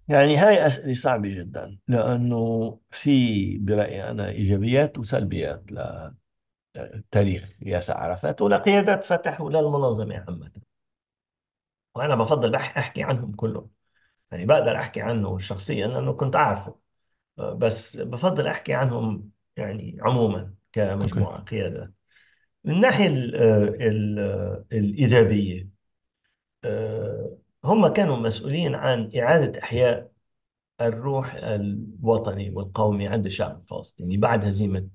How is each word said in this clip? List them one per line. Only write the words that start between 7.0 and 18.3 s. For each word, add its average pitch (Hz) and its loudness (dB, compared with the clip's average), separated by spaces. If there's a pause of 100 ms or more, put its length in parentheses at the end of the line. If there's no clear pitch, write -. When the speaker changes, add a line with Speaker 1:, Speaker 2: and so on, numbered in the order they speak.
Speaker 1:
ياسر 87 -4
عرفات 90 -4
ولقيادات 202 4
فتح 170 -2
وللمنظمة 139 0
عامة. 85 -12 (1400)
وأنا 147 0
بفضل 120 2
أح-، - -4
أحكي - -4
عنهم 117 -2
كلهم، 107 -6 (640)
يعني 87 -8
بقدر 151 6
أحكي 123 -6
عنه 104 -2
شخصيًا 104 -6
لأنه 131 -2
كنت 135 -2
أعرفه، 120 0 (640)
بس - -4
بفضل 127 -2